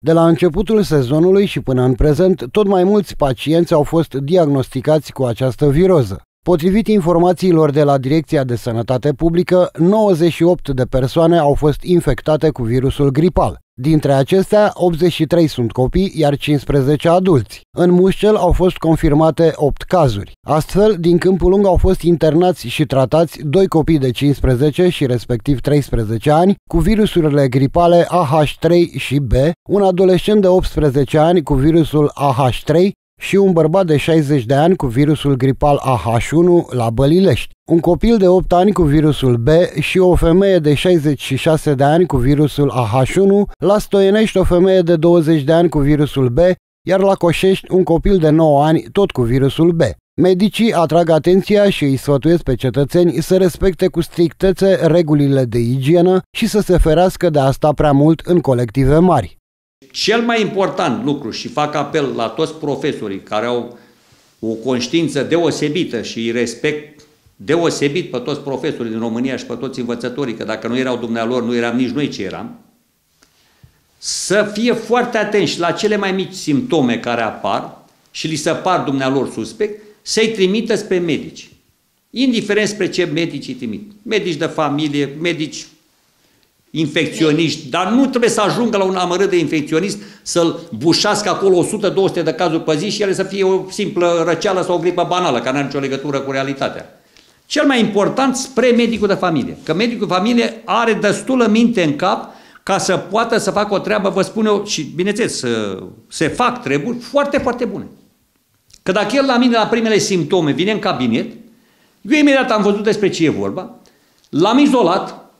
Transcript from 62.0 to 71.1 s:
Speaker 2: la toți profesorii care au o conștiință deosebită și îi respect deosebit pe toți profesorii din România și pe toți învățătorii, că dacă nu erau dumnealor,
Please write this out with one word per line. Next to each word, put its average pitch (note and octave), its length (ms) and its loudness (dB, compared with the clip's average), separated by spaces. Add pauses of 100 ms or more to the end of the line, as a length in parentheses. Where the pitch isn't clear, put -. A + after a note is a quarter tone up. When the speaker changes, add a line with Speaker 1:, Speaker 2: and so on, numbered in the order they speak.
Speaker 2:
la A#2 120 -4
toți D#3 260 -4
profesorii C3 640 -6
care G#2+ 260 -6
au A#2+ 320 -6 (600)
o A2+ 80 -8
conștiință C3 760 -4
deosebită D3 800 -2
și G#2+ 180 -12
îi A2+ 120 -4
respect A#2+ 720 -6 (340)
deosebit C#3+ 760 -2
pe B2+ 60 -6
toți B2+ 220 -8
profesorii B2+ 520 -6
din A2+ 80 -6
România A#2+ 360 -4
și - 100 -10
pe B2 80 -10
toți C3 260 -10
învățătorii, A#2+ 540 -6
că A2 100 -10
dacă G#2+ 240 -8
nu A#2 100 -4
erau C3 200 -4
dumnealor, A#2 460 -4